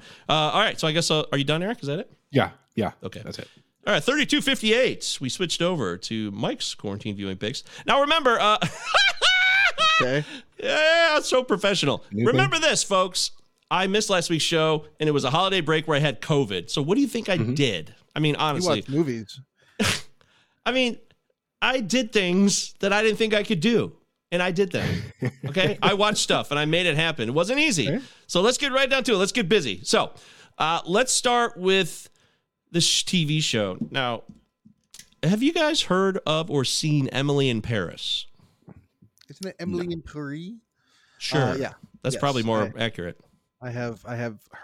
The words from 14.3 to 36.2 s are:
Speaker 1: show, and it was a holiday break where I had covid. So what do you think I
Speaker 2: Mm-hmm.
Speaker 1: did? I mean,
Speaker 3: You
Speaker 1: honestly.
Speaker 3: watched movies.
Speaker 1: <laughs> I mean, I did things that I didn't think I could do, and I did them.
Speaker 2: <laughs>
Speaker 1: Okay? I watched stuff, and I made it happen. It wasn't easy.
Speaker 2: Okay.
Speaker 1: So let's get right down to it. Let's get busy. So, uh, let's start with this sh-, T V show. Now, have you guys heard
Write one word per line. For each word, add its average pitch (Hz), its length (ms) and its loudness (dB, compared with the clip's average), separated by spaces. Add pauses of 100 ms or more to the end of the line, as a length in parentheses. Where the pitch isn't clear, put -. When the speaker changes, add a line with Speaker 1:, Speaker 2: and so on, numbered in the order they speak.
Speaker 1:
show, 160 420 2 (140)
and 156 100 2
it - 20 4
was 139 120 2
a 131 60 0
holiday 185 320 2
break 156 260 0
where 151 100 2
I - 20 2
had 147 220 0
covid. 101 480 0
So - 120 -2
what 156 140 0
do 277 60 4
you 277 60 2
think 220 220 -4
I 185 80 2
Speaker 2:
Mm-hmm. 120 160 0
Speaker 1:
did? 113 400 -2 (220)
I 147 40 -2
mean, 151 160 2
Speaker 3:
You - 40 -4
Speaker 1:
honestly. 151 400 0
Speaker 3:
watched 101 100 -8
movies. 131 500 -2 (400)
Speaker 1:
<laughs> - 840 -6
I 233 60 0
mean, 254 260 0 (640)
I 254 200 2
did 220 320 0
things 190 680 2
that 196 140 0
I 208 80 4
didn't 220 160 2
think 220 160 0
I 208 100 2
could 202 160 0
do, 175 340 2 (380)
and 175 120 2
I 180 80 0
did 190 200 0
them. - 300 -2 (200)
Speaker 2:
<laughs> 135 100 -2 (160)
Speaker 1:
Okay? 185 340 0
I 185 140 4
watched 208 240 2
stuff, 135 320 0
and 143 80 0
I 151 60 0
made 170 200 2
it 156 100 0
happen. 156 340 -2
It 127 40 -2
wasn't 190 260 2
easy. 190 300 2
Speaker 2:
Okay. 240 140 -2 (240)
Speaker 1:
So 175 140 2
let's 254 180 2
get 277 120 -2
right 262 180 2
down 269 160 2
to 247 80 2
it. - 40 4
Let's 196 140 2
get 208 180 0
busy. 135 340 2
So, - 280 0 (480)
uh, 156 260 0
let's 226 260 2
start 240 460 0
with 185 520 0 (600)
this 165 140 2
sh-, - 180 2
T 175 220 0
V 151 160 0
show. 101 360 -2 (120)
Now, 123 340 -4 (1000)
have 202 180 2
you 302 120 2
guys 320 300 2
heard 190 440 0